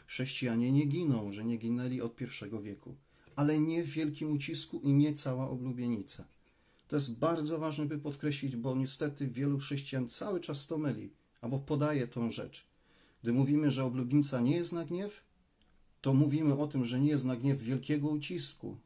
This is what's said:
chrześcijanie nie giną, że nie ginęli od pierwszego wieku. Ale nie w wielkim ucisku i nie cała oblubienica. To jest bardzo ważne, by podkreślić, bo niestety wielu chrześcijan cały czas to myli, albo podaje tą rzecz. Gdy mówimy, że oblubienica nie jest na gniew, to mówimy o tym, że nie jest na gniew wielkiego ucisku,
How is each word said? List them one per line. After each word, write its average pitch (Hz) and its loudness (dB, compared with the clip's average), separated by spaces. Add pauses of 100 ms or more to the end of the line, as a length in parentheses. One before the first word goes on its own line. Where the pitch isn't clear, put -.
chrześcijanie 123 0
nie 147 6
giną, 139 0
że 104 -6
nie 117 0
ginęli 120 -2
od 117 -6
pierwszego 107 -8
wieku. 107 -12 (420)
Ale 147 4
nie 165 2
w 139 -6
wielkim 151 -4
ucisku - -4
i 139 2
nie 147 6
cała 131 -2
oblubienica. 123 -4 (680)
To 147 2
jest 135 0
bardzo 160 0
ważne, 151 -2
by 143 -4
podkreślić, 143 -4
bo 131 -2
niestety 139 0
wielu 139 0
chrześcijan 135 -4
cały 190 -2
czas 147 -2
to 160 -4
myli, 113 -4 (300)
albo 127 -4
podaje 147 0
tą 117 -2
rzecz. - -10 (560)
Gdy 117 0
mówimy, 143 4
że 131 0
oblubienica 131 2
nie 135 4
jest 170 2
na 170 -2
gniew, 185 -6 (800)
to 135 4
mówimy 147 4
o 147 0
tym, 135 0
że 123 0
nie 147 6
jest 143 2
na 127 0
gniew 127 0
wielkiego 135 0
ucisku, 151 -2